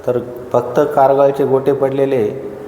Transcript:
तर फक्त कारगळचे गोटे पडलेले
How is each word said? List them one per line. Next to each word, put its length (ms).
तर 120
फक्त 260
कारगळचे 500
गोटे 260
पडलेले 800